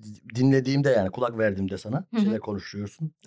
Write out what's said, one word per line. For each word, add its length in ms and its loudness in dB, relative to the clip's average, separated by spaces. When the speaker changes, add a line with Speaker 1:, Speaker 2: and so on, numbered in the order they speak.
Speaker 1:
di-, 320 -18
dinlediğimde 560 4
yani 200 4
kulak 280 -4
verdiğimde 400 0
sana 180 -6
Speaker 2:
Hı 20 -4
hı. 40 2
Speaker 1:
şeyler 200 2
konuşuyorsun. 720 -8